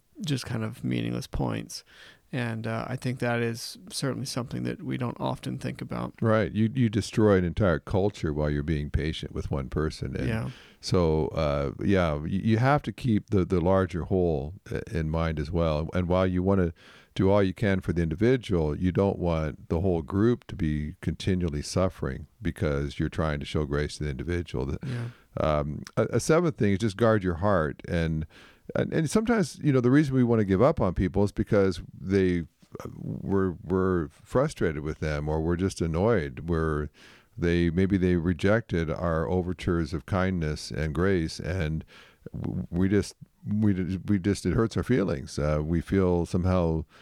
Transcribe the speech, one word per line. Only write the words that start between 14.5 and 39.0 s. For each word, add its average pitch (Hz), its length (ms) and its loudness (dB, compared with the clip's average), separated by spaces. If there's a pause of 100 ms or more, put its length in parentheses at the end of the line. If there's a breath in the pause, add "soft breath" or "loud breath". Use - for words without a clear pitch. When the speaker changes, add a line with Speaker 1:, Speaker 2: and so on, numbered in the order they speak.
Speaker 2:
i-, - 100 -4 (100)
in 80 200 -2
mind 80 280 0
as 73 120 -4
well. 80 420 0
And 90 140 0
while 92 180 4
you 90 160 0
wanna 92 320 4 (400 loud breath)
do 95 160 4
all 101 140 6
you 92 100 0
can 95 280 0
for 90 120 -4
the 85 80 2
individual, 85 720 0
you 87 160 0
don't 98 280 2
want 80 500 -2
the 85 120 0
whole 90 200 2
group 104 460 0
to - 80 -10
be 76 460 -2
continually 85 600 -2
suffering 76 640 -2 (160)
because 73 560 -2
you're 78 120 0
trying 76 320 -2
to 71 40 -8
show 78 200 -2
grace 71 320 -2
to 73 80 -4
the 76 40 -2
individual. 71 560 -4
The - 220 -4
Speaker 1:
Yeah. 120 180 -6 (320 loud breath)
Speaker 2:
um, 73 460 0 (140)
a, 113 160 2
a 110 60 2
seventh 160 380 2
thing 101 160 2
is 92 60 0
just 104 180 -2
guard 110 260 4
your 90 120 0
heart. 82 520 0
And, 80 380 0 (500 loud breath)
and, - 180 0
and 151 160 0
sometimes, 220 520 0
you 139 120 2
know, 131 80 4
the 120 100 4
reason 139 240 4
we 127 80 4
wanna 113 220 4
give 95 160 4
up 151 180 4
on 95 140 2
people 95 300 0
is 101 100 -2
because 98 480 2 (180)
they, 92 460 2 (380)
uh, - 120 -12
we're, 92 680 -2
we're 92 440 2
frustrated 98 760 -2
with 76 160 -6
them, 73 280 -2
or 78 140 0
we're 85 160 0
just 92 240 -2
annoyed. 82 640 0
We're, 78 420 0 (480 loud breath)
they, 85 320 2
maybe 92 280 2
they 90 180 4
rejected 87 760 2
our 80 380 0